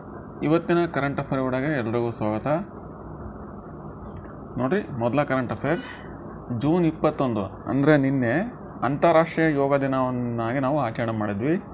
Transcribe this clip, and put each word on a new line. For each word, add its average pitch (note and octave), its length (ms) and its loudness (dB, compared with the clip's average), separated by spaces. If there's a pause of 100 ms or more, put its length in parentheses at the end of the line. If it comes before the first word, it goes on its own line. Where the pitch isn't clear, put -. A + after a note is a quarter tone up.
(440)
ಇವತ್ತಿನ E3+ 420 4
ಕರೆಂಟ್ C#3+ 340 -2
ಅಫೇರ್ C3+ 220 0
ಒಳಗೆ C3 380 0
ಎಲ್ರಿಗೂ A#2 320 0
ಸ್ವಾಗತ. G#2+ 360 -2 (2000)
ನೋಡ್ರಿ, C3 420 0
ಮೊದಲ A#2+ 240 2
ಕರೆಂಟ್ C3 280 0
ಅಫೇರ್ಸ್, C3+ 460 -4 (600)
ಜೂನ್ E3 260 4
ಇಪ್ಪತ್ತೊಂದು, C#3+ 600 0
ಅಂದ್ರೆ C#3 520 4
ನಿನ್ನೆ C3+ 360 4 (500)
ಅಂತಾರಾಷ್ಟ್ರೀಯ D#3+ 720 4
ಯೋಗ C#3 220 4
ದಿನವನ್ನಾಗಿ B2+ 840 0
ನಾವು C#3 200 2
ಆಚರಣೆ A2+ 320 0
ಮಾಡಿದ್ವಿ. A2 500 0 (120)